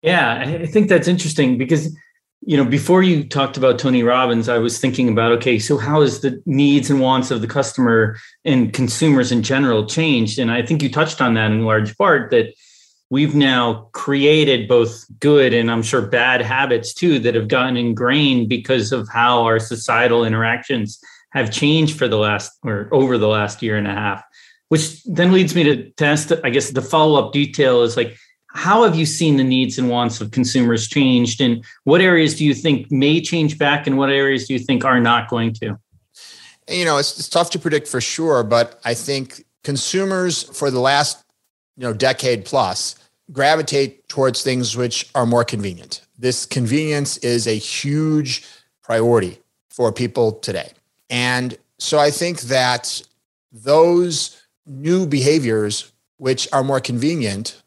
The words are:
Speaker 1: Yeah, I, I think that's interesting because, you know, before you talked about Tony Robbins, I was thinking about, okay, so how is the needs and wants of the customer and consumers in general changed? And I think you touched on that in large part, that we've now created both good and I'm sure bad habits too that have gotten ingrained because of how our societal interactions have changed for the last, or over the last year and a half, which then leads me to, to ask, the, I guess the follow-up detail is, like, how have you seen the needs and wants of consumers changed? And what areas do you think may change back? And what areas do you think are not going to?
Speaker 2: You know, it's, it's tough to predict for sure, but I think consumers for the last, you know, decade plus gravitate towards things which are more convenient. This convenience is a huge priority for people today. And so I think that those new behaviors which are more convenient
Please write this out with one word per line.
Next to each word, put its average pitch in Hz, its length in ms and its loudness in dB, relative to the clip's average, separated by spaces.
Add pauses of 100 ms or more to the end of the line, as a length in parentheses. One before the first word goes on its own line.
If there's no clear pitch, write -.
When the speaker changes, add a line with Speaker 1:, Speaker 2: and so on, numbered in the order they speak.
Speaker 1:
Yeah, 127 440 0
I, 165 160 -6
I 165 40 -6
think 196 220 2
that's 180 200 4
interesting 147 500 0
because, 147 360 -2 (460)
you 156 160 -2
know, 139 80 4
before 175 380 2
you 170 220 2
talked 135 320 -4
about 131 220 2
Tony 127 240 0
Robbins, 120 460 0
I 120 100 0
was 113 200 -2
thinking 127 300 0
about, 113 240 2
okay, 117 260 0
so 143 180 -2
how 147 240 0
is 135 200 2
the 131 260 -4
needs 143 420 2
and 139 120 2
wants 131 300 0
of 120 100 -2
the 110 80 -6
customer 117 680 0 (280)
and 123 280 2
consumers 131 600 2
in 117 100 0
general 123 420 0
changed? 123 540 0
And 117 120 0
I 120 140 -2
think 147 180 -2
you 135 60 0
touched - 320 -2
on 123 140 2
that 110 160 2
in 110 140 0
large 107 340 0
part, 151 320 2
that 110 240 2 (560)
we've 147 240 0
now 123 580 0
created 139 760 2
both 117 360 2 (140)
good 143 360 4
and 117 160 2
I'm 117 120 -2
sure 117 200 0
bad 120 400 0
habits 123 500 -2
too 175 280 0
that 120 140 0
have 110 140 -2
gotten 127 300 0
ingrained 120 720 0
because 120 420 -2
of 110 160 -6
how 120 360 2
our 113 140 2
societal 117 680 0
interactions 113 760 -4 (300)
have 120 200 -2
changed 151 480 0
for 131 80 -2
the 110 120 0
last, 104 340 -2 (100)
or 104 300 -6
over 131 260 2
the 107 100 2
last 104 340 -2
year 110 140 -2
and 101 100 -2
a 98 80 -6
half, 101 280 -4 (460)
which - 360 -2
then 180 280 2
leads 180 220 4
me 175 100 2
to, 135 260 2
to - 140 -4
ask, 151 240 0
the, 165 160 0
I 131 60 0
guess 135 200 -2
the 127 120 -4
follow-up 156 500 2
detail 143 500 2
is, 113 140 0
like, 113 200 -4 (380)
how 214 280 2
have 180 140 4
you 160 80 0
seen 151 320 2
the 131 80 2
needs 127 340 0
and 123 120 0
wants 120 320 -2
of 107 80 -10
consumers 120 580 0
changed? 123 520 2
And 120 220 0 (220)
what 160 160 4
areas 165 360 2
do 151 100 0
you 139 80 2
think 139 360 -2
may 147 300 2
change 156 380 -2
back? 147 280 0
And 135 120 0
what 139 100 0
areas 139 400 0
do 135 60 -4
you 123 40 -2
think 120 280 -2
are 127 120 2
not 117 300 2
going 117 260 -2
to? 110 240 -8 (880)
Speaker 2:
You 180 200 -4
know, 151 100 2
it's, - 220 -2
it's - 100 -10
tough 170 220 0
to 175 80 -6
predict 151 300 -2
for 127 120 -4
sure, 151 420 0
but 117 440 0
I 117 80 -2
think 135 500 -8 (200)
consumers 185 800 -2
for - 260 -4
the 127 100 -2
last, 143 420 0 (540)
you 127 60 -16
know, 120 100 -6
decade 123 540 -2
plus 101 480 -2 (360)
gravitate 139 800 -2
towards 131 340 -2
things 123 360 -2
which 123 360 -4
are 123 120 0
more 117 180 2
convenient. 98 560 -8 (180)
This 127 280 -4
convenience 143 720 -2
is 117 280 -2
a 113 60 -2
huge 143 920 -4 (360)
priority 113 560 0 (300)
for 117 240 -2
people 117 400 -2
today. - 400 -10 (380)
And 123 460 -4 (220)
so - 200 -2
I 147 120 4
think 170 320 -6
that 123 600 -2 (500)
those 160 880 0 (240)
new 160 400 -2
behaviors 127 840 0 (240)
which 131 360 -4
are 135 120 0
more 135 160 -2
convenient 120 880 -6